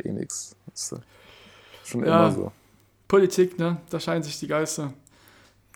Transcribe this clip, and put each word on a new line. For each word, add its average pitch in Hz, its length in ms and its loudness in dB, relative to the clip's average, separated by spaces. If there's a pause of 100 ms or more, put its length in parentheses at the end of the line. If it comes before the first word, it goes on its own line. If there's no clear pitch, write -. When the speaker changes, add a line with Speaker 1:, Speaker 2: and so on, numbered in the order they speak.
Speaker 1:
eh - 80 -4
nix. - 440 -8 (180)
Ist, - 200 -10
äh, - 40 -10 (840)
schon 120 200 -4
Speaker 2:
Ja, 165 240 6
Speaker 1:
immer 98 80 2
so. 98 160 -4 (560)
Speaker 2:
Politik, 185 520 4
ne? 170 180 0 (140)
Da 165 80 -2
scheiden 165 240 -2
sich 147 160 -10
die 143 80 -10
Geister. 151 460 -2 (840)